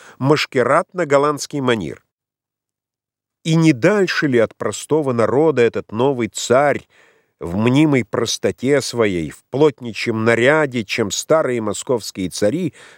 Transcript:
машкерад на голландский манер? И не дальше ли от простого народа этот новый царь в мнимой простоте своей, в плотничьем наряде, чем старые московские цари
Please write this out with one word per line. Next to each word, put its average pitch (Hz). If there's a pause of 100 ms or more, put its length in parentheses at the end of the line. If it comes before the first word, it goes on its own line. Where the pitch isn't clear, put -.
(180)
машкерад 139
на 180
голландский 143
манер? 110 (1400)
И 165
не 160
дальше 170
ли 123
от 110
простого 135
народа 123
этот 107
новый 120
царь 131 (520)
в 85
мнимой 131
простоте 117
своей, 98
в -
плотничьем 120
наряде, 123
чем 101
старые 131
московские 104
цари 135 (240)